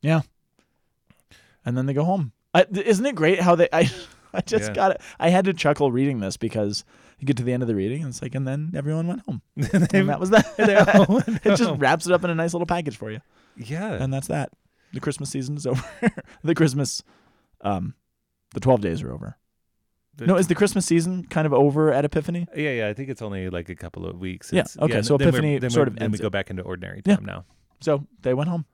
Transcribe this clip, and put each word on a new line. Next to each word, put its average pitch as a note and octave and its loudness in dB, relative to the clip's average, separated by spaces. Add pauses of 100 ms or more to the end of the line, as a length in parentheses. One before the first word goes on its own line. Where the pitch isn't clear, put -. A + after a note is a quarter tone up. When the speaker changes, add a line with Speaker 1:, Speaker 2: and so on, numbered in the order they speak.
Speaker 1:
Yeah. D#3 2 (1400)
And B2 -2
then C3 -2
they C#3 -2
go C#3 0
home. F3 0 (220)
I, F3+ 6
th-, G3 -2
isn't A3 4
it C#4 -2
great F3 4
how F3 6
they, E3+ -6
I, E3 4 (220)
<laughs> - -20
I F#3+ -4
just G#3+ -2
Speaker 2:
Yeah. G#3 -6
Speaker 1:
got F#3+ 2
it. - -4 (180)
I E3 2
had F#3 4
to F#3+ 0
chuckle D3 2
reading C3 0
this F#2+ -6
because G#2 -4 (360)
you C#3 -10
get C3+ 0
to B2 -4
the B2 -2
end B2 -2
of A#2+ -4
the A2+ 0
reading G#2+ -2
and D3+ -8
it's A#2+ -12
like, A#2+ -10
"And C3+ -4
then D3 -6
everyone D#3 -4
went F3+ -6
home." - -8
Speaker 2:
<laughs> - -20
They F3+ 2
Speaker 1:
And F#3+ 2
that C#3+ -2
was F#3 0
that. - 4
Speaker 2:
<laughs> - -
they G#3 4
all G3+ 8
went A3 2
Speaker 1:
<laughs> A3 -4
It G#3+ 4
just G3+ 4
Speaker 2:
home. D#3 0
Speaker 1:
wraps D3 2
it F3 4
up E3+ 2
in F3+ 0
a E3+ 0
nice E3 -2
little F3 -2
package E3 -4
for G#2+ -10
you. G#2+ -10 (380)
Speaker 2:
Yeah. D#3 -8
Speaker 1:
And C3+ -2
that's C3+ -6
that. C#3+ -4 (420)
The - -8
Christmas C#3 -6
season's C#3 -6
<laughs> - -
over. B2+ -2 (600)
The D#3+ 2
Christmas, C#3+ 0 (580)
um, F#2+ -4 (600)
the - -6
twelve B2 4
days F2+ -4
are B1 -10
over. - -12 (760)
Speaker 2:
The - -6
Speaker 1:
No, F#3 6
is F3+ 2
the E3+ 2
Christmas G3 2
season E3+ 0
kind D#3+ 0
of D3+ 2
over C#3+ 4
at C3+ 2
Epiphany? E3+ -2
Speaker 2:
Yeah, D3+ -2
yeah. A2+ -2
I G#2 -4
think C3+ -10
it's C3+ -8
only, G2 -6
like, F2 -8
a F2+ -10
couple F2 -12
of F2 -10
weeks. F#2 -10
Speaker 1:
Yeah, F3+ 2
Speaker 2:
It's, - -6
Speaker 1:
okay, D3 0
Speaker 2:
yeah, G#2 0
Speaker 1:
so B2 2
Speaker 2:
then C3+ 4
we're, - 6
Speaker 1:
Epiphany C#3+ 2
Speaker 2:
then B2 -2
Speaker 1:
sort C3 2
Speaker 2:
we're, A2+ -4
Speaker 1:
of - -12
Speaker 2:
then A2 -2
we G2+ -2
Speaker 1:
ends G2+ -6
Speaker 2:
go A2 -2
Speaker 1:
it. G2 -2
Speaker 2:
back G2 -4
into F#2 -8
ordinary F#2 -12
Speaker 1:
Yeah. G3+ 6
Speaker 2:
time G#2 -4
now. F#2 -12 (340)
Speaker 1:
So C#3+ 0 (160)
they B2+ 0
went C#3+ -2
home E3+ -4